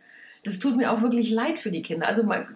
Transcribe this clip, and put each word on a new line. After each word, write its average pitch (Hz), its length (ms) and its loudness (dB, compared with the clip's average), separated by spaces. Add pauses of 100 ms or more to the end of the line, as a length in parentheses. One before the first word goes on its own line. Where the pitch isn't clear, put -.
(420)
Das 202 160 -4
tut 262 180 2
mir 247 140 2
auch 220 100 2
wirklich 233 300 2
leid 247 300 0
für 220 100 -4
die 165 120 -4
Kinder. 170 260 -2
Also 220 160 2
man, 208 320 -2